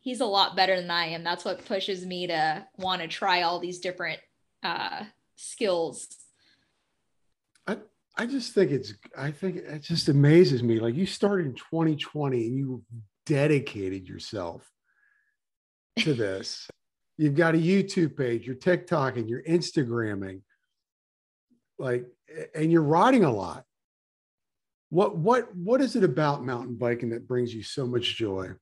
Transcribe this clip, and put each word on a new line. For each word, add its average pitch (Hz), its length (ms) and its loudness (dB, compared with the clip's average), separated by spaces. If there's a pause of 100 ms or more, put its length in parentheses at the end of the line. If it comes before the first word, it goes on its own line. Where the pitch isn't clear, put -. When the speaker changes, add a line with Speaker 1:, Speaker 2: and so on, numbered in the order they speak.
Speaker 1:
He's 247 200 -6
a 247 60 0
lot 196 300 2
better 185 240 4
than 175 100 -8
I 170 180 0
am. 165 160 -8
That's 170 200 -4
what 185 200 -6
pushes 190 400 -6
me 180 220 -6
to 160 400 -2 (100)
wanna 185 320 -4
try 180 340 0
all 175 180 0
these 180 180 -8
different, 180 420 -6 (420)
uh, 170 420 -6 (320)
skills. 175 720 -4 (1600)
Speaker 2:
I, 208 120 -4 (360)
I 233 120 -4
just 262 260 -6
think 180 180 4
it's, 135 220 -4 (240)
I 139 140 -6
think 170 260 -6
it 151 240 -12
just 165 300 -2
amazes 143 520 8
me. 117 180 2
Like, 117 140 0
you 185 120 0
started 196 400 0
in 123 80 -6
twenty 160 420 -2
twenty 135 500 -4
and 120 80 -4
you 131 300 -4 (400)
dedicated 135 840 0
yourself 98 640 -10 (1300)
to 156 140 2
Speaker 1:
<laughs> - 0 -
Speaker 2:
this. 98 540 -6 (480)
You've 147 200 2
got 165 180 4
a 165 40 4
YouTube 185 600 2
page, 117 280 -2
you're 127 80 -8
TikToking, 135 760 0
you're 123 140 -4
Instagramming, 117 1000 -2 (1400)
like, 123 280 -4 (240)
a-, - 260 -14
and 160 140 2
you're 165 140 6
riding 196 400 6
a 135 80 4
lot. 92 320 -6 (1300)
What, 175 260 2
what, 233 400 2
what 214 240 2
is 254 160 0
it 190 80 4
about 143 400 0
mountain 123 320 -6
biking 120 340 -2
that 117 160 -8
brings 123 260 -2
you 110 120 -10
so - 200 -6
much 120 300 -2
joy? 95 360 -4 (120)